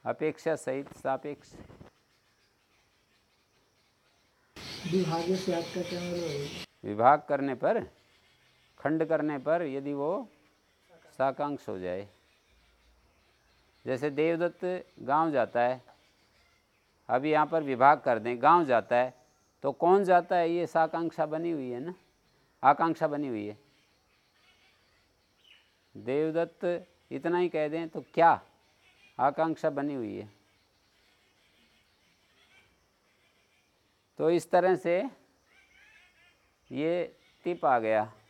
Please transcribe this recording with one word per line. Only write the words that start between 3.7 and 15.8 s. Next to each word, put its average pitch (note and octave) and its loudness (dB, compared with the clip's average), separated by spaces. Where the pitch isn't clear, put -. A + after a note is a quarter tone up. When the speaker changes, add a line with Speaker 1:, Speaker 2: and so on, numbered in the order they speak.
Speaker 2:
विभागे E3+ 0
से F#3 -4
आपका E3+ -4
क्या F3 -6
मतलब F3 -6
है? C#3+ -6
Speaker 1:
विभाग A#2 4
करने C#3 -2
पर, F3+ 0
खंड D#3+ -2
करने D3+ -2
पर D#3 -2
यदि C#3 -6
वो E3 -4
साकांक्ष C#3 -4
हो G2+ -6
जाए, F#2 -6
जैसे C3 -4
देवदत्त E3 -2
गांव D3+ 0
जाता A#2+ 0
है, B2 0